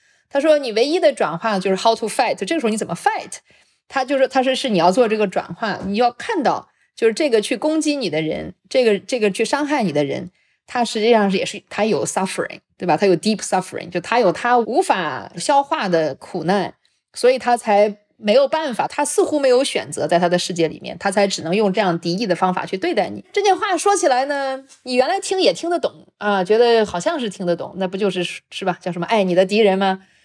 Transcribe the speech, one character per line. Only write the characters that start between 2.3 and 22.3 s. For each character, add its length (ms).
这 200
个 60
时 40
候 40
你 80
怎 100
么 80
fight？ 440
他 160
就 120
说， 80
他 160
说 140
是 140
你 80
要 120
做 200
这 80
个 100
转 280
化， 300
你 120
要 140
看 300
到 280
就 100
是 80
这 160
个 120
去 160
攻 240
击 160
你 120
的 120
人， 320
这 160
个， 120
这 220
个 100
去 140
伤 220
害 180
你 80
的 140
人， 240
他 200
实 160
际 100
上 180
是， 60
也 100
是， 240
他 140
有 220
suffering， 540
对 80
吧？ 100
他 100
有 120
deep 220
suffering， 500
就 100
他 220
有 100
他 260
无 240
法 540
消 260
化 280
的 260
苦 300
难， 300
所 160
以 80
他 200
才 400
没 160
有 160
办 260
法， 140
他 160
似 200
乎 140
没 120
有 120
选 300
择， 160
在 100
他 120
的 100
世 140
界 160
里 100
面， 180
他 140
才 160
只 140
能 120
用 200
这 80
样 180
敌 140
意 120
的 80